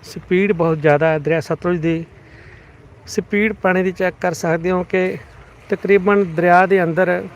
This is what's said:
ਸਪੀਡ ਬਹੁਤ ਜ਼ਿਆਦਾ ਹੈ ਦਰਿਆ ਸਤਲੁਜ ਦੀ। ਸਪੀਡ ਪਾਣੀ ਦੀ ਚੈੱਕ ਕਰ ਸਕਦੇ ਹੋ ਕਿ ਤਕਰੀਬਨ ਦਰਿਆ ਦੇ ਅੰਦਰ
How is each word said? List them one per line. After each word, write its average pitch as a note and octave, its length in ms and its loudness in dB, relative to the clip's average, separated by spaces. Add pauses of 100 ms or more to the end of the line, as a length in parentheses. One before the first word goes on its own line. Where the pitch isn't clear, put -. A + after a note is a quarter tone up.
ਸਪੀਡ F#3+ 480 -2
ਬਹੁਤ E3 300 0
ਜ਼ਿਆਦਾ D3+ 260 4
ਹੈ D#3 120 0
ਦਰਿਆ D3+ 200 0
ਸਤਲੁਜ F3 400 -4
ਦੀ। E3 260 -2 (1000)
ਸਪੀਡ G#3 460 -2
ਪਾਣੀ F#3 300 0
ਦੀ F#3 80 -2
ਚੈੱਕ F3+ 300 -4
ਕਰ F3+ 120 -2
ਸਕਦੇ E3+ 380 -2
ਹੋ F3+ 120 0
ਕਿ F#3 340 -2 (520)
ਤਕਰੀਬਨ G3 680 0
ਦਰਿਆ F3 300 4
ਦੇ F#3 180 2
ਅੰਦਰ F3+ 520 -2